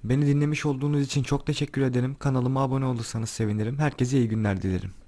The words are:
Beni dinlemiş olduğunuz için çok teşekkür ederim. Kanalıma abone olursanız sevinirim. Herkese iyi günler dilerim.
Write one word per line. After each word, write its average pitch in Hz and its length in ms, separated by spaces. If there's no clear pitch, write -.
Beni 135 240
dinlemiş 147 380
olduğunuz 143 360
için 135 220
çok 139 220
teşekkür 143 360
ederim. 127 380
Kanalıma 131 420
abone 135 240
olursanız 117 440
sevinirim. 110 500
Herkese 135 380
iyi 117 120
günler 104 320
dilerim. 92 320